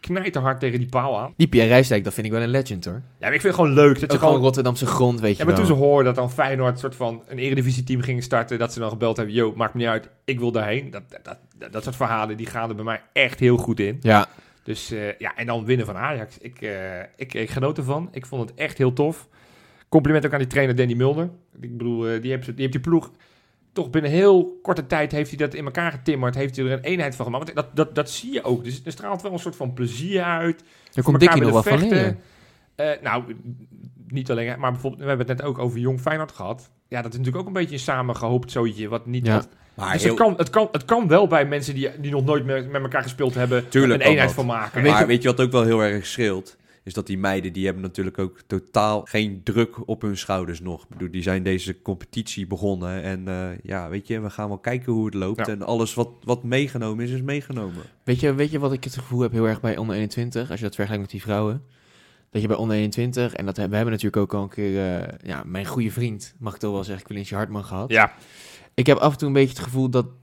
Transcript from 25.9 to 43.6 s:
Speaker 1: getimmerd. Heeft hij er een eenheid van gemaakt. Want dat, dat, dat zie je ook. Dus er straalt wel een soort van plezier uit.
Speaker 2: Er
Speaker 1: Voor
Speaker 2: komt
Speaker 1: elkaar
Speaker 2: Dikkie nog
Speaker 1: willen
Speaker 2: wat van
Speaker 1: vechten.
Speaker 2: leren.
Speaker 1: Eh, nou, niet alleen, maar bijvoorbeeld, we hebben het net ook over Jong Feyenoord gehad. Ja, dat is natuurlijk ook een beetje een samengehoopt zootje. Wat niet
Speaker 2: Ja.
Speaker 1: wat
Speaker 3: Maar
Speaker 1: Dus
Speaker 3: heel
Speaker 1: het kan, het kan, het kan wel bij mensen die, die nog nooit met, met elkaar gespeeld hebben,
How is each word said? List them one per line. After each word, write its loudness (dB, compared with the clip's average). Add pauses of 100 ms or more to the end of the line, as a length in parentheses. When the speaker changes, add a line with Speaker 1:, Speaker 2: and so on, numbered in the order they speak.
Speaker 1:
getimmerd. -2
Heeft -4
hij -2
er 0
een -2
eenheid -4
van -6
gemaakt. -4
Want -8
dat, -4
dat, 2
dat -2
zie -10
je -4
ook. 0
Dus -8
er -10
straalt -8
wel -8
een -6
soort -8
van -6
plezier -2
uit. 0
Speaker 2:
Er -20 (260)
Speaker 1:
Voor 0
Speaker 2:
komt 6
Speaker 1:
elkaar 8
Speaker 2:
Dikkie 4
nog 6
Speaker 1:
willen 4
Speaker 2:
wat 4
van 2
Speaker 1:
vechten. 2 (580)
Speaker 2:
leren. -2
Speaker 1:
Eh, -18
nou, 0 (840)
niet -4
alleen, -2
maar 0
bijvoorbeeld, -6
we -6
hebben 0
het -2
net -6
ook -4
over -2
Jong -2
Feyenoord -4
gehad. -12 (180)
Ja, -6
dat -8
is -8
natuurlijk -2
ook -8
een 0
beetje -2
een -8
samengehoopt -2
zootje. -2
Wat -6
niet -2
Speaker 2:
Ja. 6
Speaker 1:
wat 2 (260)
Speaker 3:
Maar -4
Speaker 1:
Dus 0
Speaker 3:
heel 4
Speaker 1:
het 2
kan, 6
het 0
kan, 4
het -4
kan 2
wel 8
bij 4
mensen -4
die, -2 (100)
die -4
nog 0
nooit 2
met, -4
met -10
elkaar -2
gespeeld -2
hebben, 0